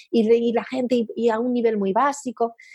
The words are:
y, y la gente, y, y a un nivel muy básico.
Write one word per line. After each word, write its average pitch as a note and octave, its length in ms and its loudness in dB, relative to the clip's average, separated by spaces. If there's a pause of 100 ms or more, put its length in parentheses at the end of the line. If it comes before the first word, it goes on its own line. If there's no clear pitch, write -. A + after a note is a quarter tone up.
(120)
y, A3+ 200 4
y A#3 220 2
la A3 100 -2
gente, B3+ 320 -2
y, A3+ 200 0
y A#3 140 0
a A3 100 0
un B3 140 -2
nivel A3+ 240 0
muy G3 160 0
básico. A#3+ 640 -2 (200)